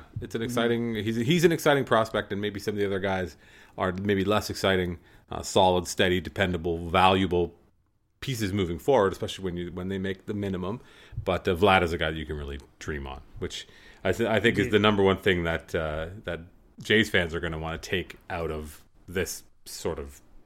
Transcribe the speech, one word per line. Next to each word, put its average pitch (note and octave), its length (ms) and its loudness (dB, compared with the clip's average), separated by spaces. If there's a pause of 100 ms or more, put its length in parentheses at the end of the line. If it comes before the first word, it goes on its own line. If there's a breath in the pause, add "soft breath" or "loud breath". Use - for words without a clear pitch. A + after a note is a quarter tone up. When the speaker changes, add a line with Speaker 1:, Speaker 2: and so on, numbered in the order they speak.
(200)
Speaker 1:
It's A#2+ 140 -10
an A2+ 80 -4
Speaker 2:
Mm-hmm. A#2 40 -4
Speaker 1:
exciting, A#2 500 0
he's, G#2+ 220 -4
he's D3+ 280 2
an E3+ 60 4
exciting C#3+ 320 2
prospect, A2 480 0
and G2+ 100 -4
maybe G#2 180 -4
some G#2 140 -4
of G#2 60 -4
the G2+ 80 0
other G2 120 -2
guys F#2 380 -4 (400 loud breath)
are F#2 140 0
maybe G2 340 2
less G#2 240 2
exciting, F#2 480 0 (320 soft breath)
uh, - 140 -8
solid, F#2 440 4
steady, F#2 320 2
dependable, E2+ 720 -2
valuable F#2 640 4 (680)
pieces A2 320 -4
moving F2 280 -2
forward, G#2+ 320 4
especially F#2+ 340 -8
when F2 120 -6
you, F2 140 -6
when F#2 180 -8
they G2 100 -4
make F#2+ 260 -6
the A2 80 -6
minimum. G2 480 -4 (420 loud breath)
But, F2 240 -2
uh, F#2 80 2
Vlad F#2 280 6
is E2 100 0
a E2 60 -2
guy D#2+ 100 -2
that D#2+ 80 -6
you D#2 80 -8
can D2+ 120 -8
really C#2+ 220 -10 (200)
dream C#2+ 260 -8
on, C#2 160 -12 (160)
which - 300 -10 (360 loud breath)
I, F#2+ 80 2
th-, G#2+ 160 0
I A2 120 4
think G2+ 180 4
is G2+ 80 2
Speaker 2:
Indeed. G2 120 4
Speaker 1:
the - 20 4
number G2+ 240 4
one F#2+ 140 6
thing F2+ 260 2
that, E2 320 -4
uh, D#2+ 320 -4 (160)
that E2+ 160 -8 (420)
Jays A2 300 2
fans E2+ 240 0
are E2 40 -4
gonna D#2+ 200 -4
wanna D#2+ 180 -6
take - 400 -6 (100)
out E2 220 -6
of D#2 320 -10 (260)
this F2+ 360 -6 (220)
sort E2 340 -8
of C#2+ 200 -14 (260)